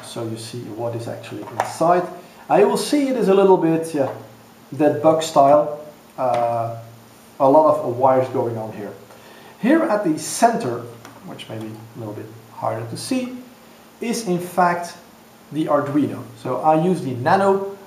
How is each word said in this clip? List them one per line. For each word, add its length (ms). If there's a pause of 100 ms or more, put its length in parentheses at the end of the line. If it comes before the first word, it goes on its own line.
so 200
you 100
see 240 (140)
what 200
is 120
actually 360 (160)
inside. 480 (420)
I 140
will 140
see 300
it 100
is 120
a 40
little 240
bit, 360
yeah, 200 (600)
that 280
bug 220
style. 560 (380)
Uh, 600 (640)
a 100
lot 300
of 180
wires 320
going 260
on 180
here. 200 (680)
Here 200
at 220
the 160
center, 600 (440)
which 240
may 80
be 80
a 340
little 140
bit 140 (260)
harder 340
to 100
see, 380 (640)
is 280
in 100
fact 580 (560)
the 140
Arduino. 580 (140)
So 200
I 260
use 180
the 140
Nano 600 (120)